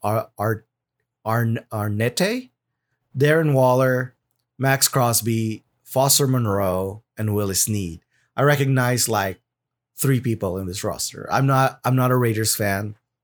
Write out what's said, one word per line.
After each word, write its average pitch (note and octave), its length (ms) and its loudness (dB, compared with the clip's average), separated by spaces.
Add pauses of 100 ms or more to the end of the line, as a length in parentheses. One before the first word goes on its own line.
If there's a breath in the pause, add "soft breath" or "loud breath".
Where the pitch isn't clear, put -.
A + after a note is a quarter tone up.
Ar-, G#2+ 340 -2
Ar-, A2 280 -2 (600)
Arn-, A2+ 460 -2
Arnette, A#2+ 800 -2 (680)
Darren D3+ 360 4
Waller, B2+ 600 2 (460)
Max C3+ 280 2
Crosby, A2+ 760 0 (200)
Foster C3+ 440 2
Monroe, G2+ 760 0 (160)
and G#2+ 160 -2
Willie G2+ 220 -2
Snead. F#2 460 -4 (340)
I B2+ 80 0
recognize, C3 680 2
like, G2 300 -2 (560)
three C3+ 240 0
people G#2 380 -4
in F#2+ 100 -6
this F2+ 160 -10
roster. - 480 -8
I'm C3 160 2
not, C3 360 2
I'm B2+ 120 2
not B2+ 160 2
a B2+ 40 2
Raiders A2 400 0
fan, G#2 400 -4 (280)